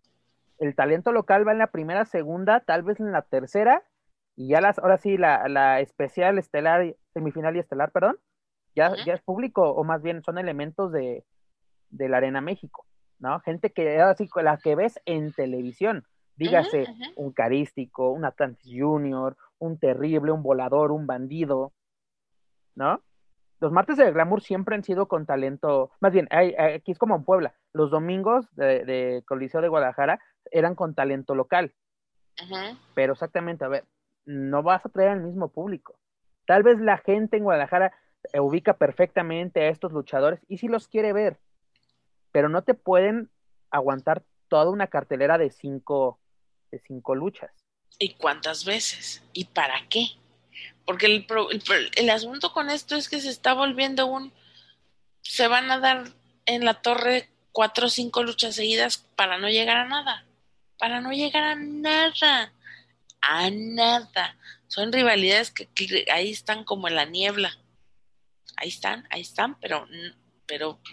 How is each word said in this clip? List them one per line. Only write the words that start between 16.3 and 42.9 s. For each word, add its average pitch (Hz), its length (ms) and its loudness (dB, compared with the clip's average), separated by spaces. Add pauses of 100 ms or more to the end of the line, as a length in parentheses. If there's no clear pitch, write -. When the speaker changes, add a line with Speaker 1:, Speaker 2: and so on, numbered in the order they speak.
Speaker 1:
dígase, 165 460 2
Speaker 2:
Ujú, 123 100 -8
ujú. 247 240 -12
Speaker 1:
un 139 160 -8
Carístico, 131 800 -2
un 151 160 -4
Atlantis 127 520 -6
Junior, 135 600 -2 (200)
un 165 200 -8
Terrible, 147 540 0
un 156 100 -4
Volador, 139 500 2
un 151 140 -4
Bandido, 135 640 -4 (1040)
¿no? 147 280 -2 (560)
Los 156 140 -2
martes 202 240 2
del 247 160 8
glamour 165 300 2
siempre 196 320 -4
han 208 100 -6
sido 196 240 -2
con 160 160 -2
talento, 135 760 0
más 190 140 4
bien, 180 180 2
hay, 175 280 4
hay, 156 160 2
aquí 160 180 -6
es 170 60 -12
como 220 180 2
en 147 80 -4
Puebla, 180 300 2 (180)
los 151 180 0
domingos 190 640 -2
de, 135 300 2
de 127 420 -4
Coliseo 135 360 -4
de 170 60 2
Guadalajara 147 520 0 (300)
eran 170 240 2
con 165 200 -4
talento 135 400 -2
local. 143 380 0 (720)
Speaker 2:
Ujú. 190 340 -10 (160)
Speaker 1:
Pero 135 220 0
exactamente, 165 500 -6
a 131 40 -4
ver, 139 180 -6 (400)
no 143 360 -4
vas 185 220 2
a 226 60 -12
traer 190 180 4
al 196 140 -2
mismo 175 260 -6
público. 180 500 -10 (480)
Tal 190 160 6
vez 233 180 8
la 208 180 4
gente 214 400 0
en 208 60 -4
Guadalajara, 180 500 2 (400)
eh, 143 60 2
ubica 156 340 2
perfectamente 170 880 0
a 156 60 4
estos 156 240 -4
luchadores 147 560 -2
y 185 100 -10
sí 233 100 -6
los 226 180 -4
quiere 214 280 0
ver, 202 240 0 (920)
pero 151 180 4
no 175 120 0
te 254 120 2
pueden 202 560 2 (400)